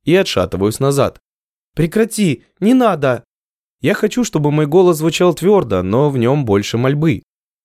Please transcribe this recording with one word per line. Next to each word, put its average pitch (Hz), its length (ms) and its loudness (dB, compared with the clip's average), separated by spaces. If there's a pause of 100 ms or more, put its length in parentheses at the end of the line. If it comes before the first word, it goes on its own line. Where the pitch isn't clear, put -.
и 156 100 2
отшатываюсь 98 680 -2
назад. 135 380 -2 (560)
«Прекрати, 190 680 -2 (160)
не 214 120 2
надо!» 156 520 0 (580)
Я 151 100 0
хочу, 220 320 -2
чтобы 147 260 -2
мой 151 160 0
голос 175 300 4
звучал 165 380 0
твёрдо, 151 480 0
но 117 260 0
в 135 80 -4
нём 131 300 0
больше 101 320 0
мольбы. 139 440 0 (420)